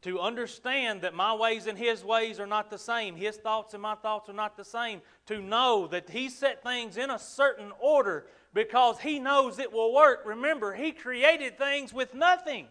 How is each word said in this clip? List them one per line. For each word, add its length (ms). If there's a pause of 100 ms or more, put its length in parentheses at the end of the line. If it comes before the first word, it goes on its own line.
to 180
understand 800
that 120
my 200
ways 320
and 120
His 260
ways 340
are 80
not 220
the 100
same, 380
His 200
thoughts 380
and 80
my 120
thoughts 340
are 60
not 220
the 80
same, 360 (260)
to 140
know 460
that 240
He 180
set 340
things 340
in 140
a 80
certain 640
order 460 (260)
because 460
He 200
knows 400
it 140
will 220
work. 320
Remember, 480
He 180
created 640
things 380
with 180
nothing. 580